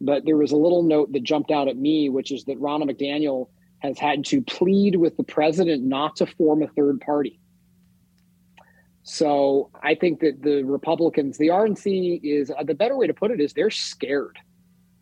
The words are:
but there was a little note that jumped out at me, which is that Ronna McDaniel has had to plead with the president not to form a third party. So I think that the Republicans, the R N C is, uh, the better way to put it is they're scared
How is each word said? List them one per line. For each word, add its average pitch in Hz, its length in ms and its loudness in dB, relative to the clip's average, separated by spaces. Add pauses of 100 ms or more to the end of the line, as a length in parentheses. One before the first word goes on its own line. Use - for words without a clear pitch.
but 139 240 0
there 156 100 2
was 147 160 2
a 151 60 4
little 175 260 4
note 151 300 2
that 131 100 -2
jumped 151 280 0
out 139 180 0
at 123 80 -4
me, 147 320 0
which 131 240 -4
is 117 120 -8
that 135 140 -6
Ronna 147 240 -2
McDaniel 139 640 -4 (320)
has 139 180 -6
had 147 280 -2
to 139 160 0
plead 190 560 2
with 165 180 2
the 151 80 -4
president 156 640 0
not 135 320 -2
to 170 80 0
form 156 380 2
a - 40 -4
third 143 320 0
party. 147 400 -4 (1600)
So 139 640 0 (120)
I 156 140 0
think 160 240 0
that 139 220 -2
the 143 220 0
Republicans, 151 720 -2
the 156 120 2
R 196 160 2
N 214 120 -2
C 185 440 -2
is, 147 300 -2
uh, 143 120 -8
the 147 120 -4
better 240 220 0
way 220 100 2
to 156 60 0
put 214 180 -2
it 208 80 -2
is 147 140 -2
they're 185 160 0
scared - 680 -6 (640)